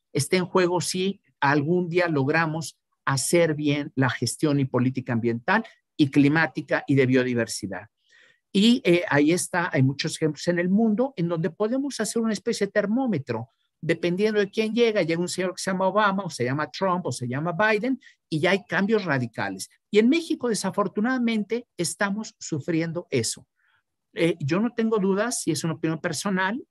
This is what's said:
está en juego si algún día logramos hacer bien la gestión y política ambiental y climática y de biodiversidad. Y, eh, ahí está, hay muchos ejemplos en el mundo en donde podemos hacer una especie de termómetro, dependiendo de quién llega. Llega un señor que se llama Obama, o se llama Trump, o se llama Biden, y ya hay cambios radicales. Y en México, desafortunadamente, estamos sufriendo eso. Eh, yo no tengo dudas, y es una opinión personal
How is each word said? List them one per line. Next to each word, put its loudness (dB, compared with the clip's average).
está 0
en 0
juego 2
si -4
algún 2
día 0
logramos -2
hacer 2
bien -2
la 2
gestión 0
y 2
política 0
ambiental 0
y 4
climática 2
y 2
de 6
biodiversidad. 0
Y, 4
eh, 4
ahí 4
está, -2
hay 4
muchos 0
ejemplos -4
en 2
el 0
mundo 2
en 0
donde -2
podemos -4
hacer -4
una 0
especie -4
de -6
termómetro, -2
dependiendo 0
de 0
quién -4
llega. 2
Llega -2
un -2
señor -4
que -12
se -4
llama 0
Obama, 0
o -6
se -4
llama -4
Trump, -2
o -4
se -6
llama -4
Biden, 0
y -2
ya 4
hay 0
cambios 0
radicales. -4
Y 4
en 6
México, 0
desafortunadamente, -2
estamos -4
sufriendo -4
eso. -4
Eh, 0
yo 0
no -2
tengo 0
dudas, 0
y 0
es -2
una -2
opinión -4
personal -2